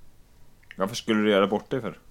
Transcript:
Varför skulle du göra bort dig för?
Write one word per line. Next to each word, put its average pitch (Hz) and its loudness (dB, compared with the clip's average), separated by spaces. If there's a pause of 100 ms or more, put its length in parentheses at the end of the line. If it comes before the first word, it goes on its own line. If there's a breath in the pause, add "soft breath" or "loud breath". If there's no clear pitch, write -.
(760)
Varför 101 -4
skulle 107 -2
du 107 2
göra 101 4
bort 98 -4
dig 135 -4
för? 107 -8 (200)